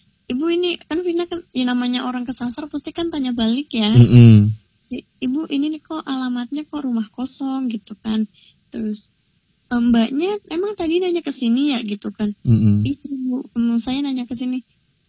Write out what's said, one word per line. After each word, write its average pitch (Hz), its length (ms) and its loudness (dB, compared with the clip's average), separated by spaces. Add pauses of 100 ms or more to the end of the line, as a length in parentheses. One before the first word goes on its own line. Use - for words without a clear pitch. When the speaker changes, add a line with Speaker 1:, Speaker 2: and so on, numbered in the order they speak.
(240)
Speaker 1:
"Ibu 254 240 -4
ini," 349 320 0
kan 349 240 -6
Vina 349 240 -2
kan, 339 240 -10
ya 254 160 -2
namanya 247 400 -2
orang 247 160 -6
kesasar 247 420 -8
pasti 294 280 -10
kan 339 180 -4
tanya 254 240 -4
balik 233 320 -2
ya. 214 220 -2
Speaker 2:
Mm-mm. 117 580 10 (320)
Speaker 1:
Si, - 240 -10 (160)
"Ibu, 269 300 -4
ini 285 180 0
nih 302 140 -6
kok 311 180 -10
alamatnya 254 640 -6
kok 294 160 -10
rumah 233 320 -2
kosong," 262 560 -6
gitu 220 320 -10
kan. 220 240 -2 (420)
Terus, 214 460 -10 (560)
"Eh, 247 80 -2
mbaknya 240 560 2 (160)
emang 381 240 -4
tadi 349 320 -2
nanya 339 160 0
ke 285 120 -6
sini 254 440 0
ya?" 240 80 -4
gitu 208 240 -8
kan. 208 320 -4
Speaker 2:
Mm-mm. 135 400 4
Speaker 1:
"Iya, 285 400 -4
Bu, 254 320 -4
em, 233 240 0
saya 254 240 -2
nanya 262 240 -4
ke 233 80 -12
sini." 254 320 -6 (440)